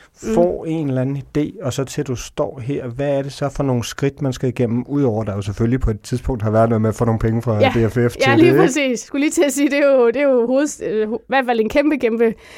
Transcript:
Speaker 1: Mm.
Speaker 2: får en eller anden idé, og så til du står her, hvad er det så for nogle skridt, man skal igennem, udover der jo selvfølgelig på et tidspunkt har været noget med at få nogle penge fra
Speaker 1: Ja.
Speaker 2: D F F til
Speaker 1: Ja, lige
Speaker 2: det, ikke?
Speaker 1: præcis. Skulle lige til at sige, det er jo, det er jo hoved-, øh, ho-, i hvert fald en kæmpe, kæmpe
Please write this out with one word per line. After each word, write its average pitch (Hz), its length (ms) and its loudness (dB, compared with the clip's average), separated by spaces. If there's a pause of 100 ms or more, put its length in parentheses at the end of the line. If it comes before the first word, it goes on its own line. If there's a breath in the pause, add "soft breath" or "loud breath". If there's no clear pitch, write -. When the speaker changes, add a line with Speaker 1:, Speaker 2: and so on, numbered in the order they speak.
(240 soft breath)
Speaker 1:
Mm. 220 100 -4
Speaker 2:
får 180 320 2
en 160 220 -2
eller 131 140 0
anden 139 160 -2 (200)
idé, 165 280 -4
og 120 80 -2
så 135 100 -4
til 135 240 -6
du 127 80 -4
står - 440 -6
her, 135 280 -6
hvad 139 300 -2
er 139 40 0
det 139 120 -8
så 143 160 -6
for 143 140 -4
nogle 123 200 0
skridt, - 380 -4
man 135 120 -2
skal 131 160 -2
igennem, 120 380 -2
udover 123 360 0
der 101 120 -4
jo 101 60 -4
selvfølgelig 113 380 0
på 117 120 0
et 104 100 -6
tidspunkt 123 420 -4
har 110 80 0
været 113 180 4
noget 110 120 2
med 110 80 2
at 101 60 -2
få 120 100 -2
nogle 113 140 0
penge 113 220 0
fra 110 180 -2
Speaker 1:
Ja. 135 160 4
Speaker 2:
D 113 160 2
F - 20 -16
F 120 180 2
til - 160 -10
Speaker 1:
Ja, 277 80 4
lige 320 100 6
Speaker 2:
det, 370 80 6
ikke? - 100 4
Speaker 1:
præcis. 262 360 0
Skulle - 260 -4
lige 311 60 0
til 339 120 2
at 277 100 2
sige, 285 160 0
det 277 100 0
er 277 140 4
jo, 247 140 4
det 233 100 0
er 285 120 2
jo 240 180 2
hoved-, 277 360 0
øh, 214 280 -2
ho-, 226 60 -4
i - 100 -16
hvert 262 180 0
fald 233 140 0
en 220 100 0
kæmpe, 285 280 2
kæmpe 226 360 0 (240 loud breath)